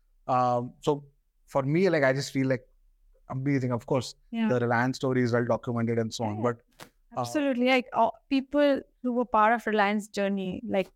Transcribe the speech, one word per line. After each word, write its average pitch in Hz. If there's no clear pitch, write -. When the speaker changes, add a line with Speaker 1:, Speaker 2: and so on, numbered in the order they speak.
Speaker 1:
Um, 123
so 143
for -
me, 160
like, 156
I 131
just 135
feel, 135
like, 127
amazing. 131
Of 120
course, 131
Speaker 2:
Yeah. 226
Speaker 1:
the 123
Reliance 120
story 127
is 120
well 120
documented 117
and 113
so 120
on, 107
Speaker 2:
Yeah. 110
Speaker 1:
but, -
uh, -
Speaker 2:
Absolutely. 254
Like, 254
uh, 226
people 277
who 247
were 240
part 214
of 233
Reliance 208
journey, 196
like, 196